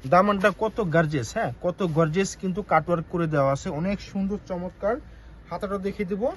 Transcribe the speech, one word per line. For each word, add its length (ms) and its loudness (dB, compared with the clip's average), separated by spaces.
দামানটা 360 6
কত 140 -2
গর্জিয়াস, 420 2
হ্যাঁ, 140 -2
কত 140 -2
গর্জিয়াস 340 2
কিন্তু 180 -2
কাটওয়ার্ক 400 2
করে 220 0
দেওয়া 220 4
আছে, 120 -8
অনেক 180 -2
সুন্দর 280 -4
চমৎকার। 460 -4
হাতাটা 360 -4
দেখিয়ে 260 -4
দিব 100 -4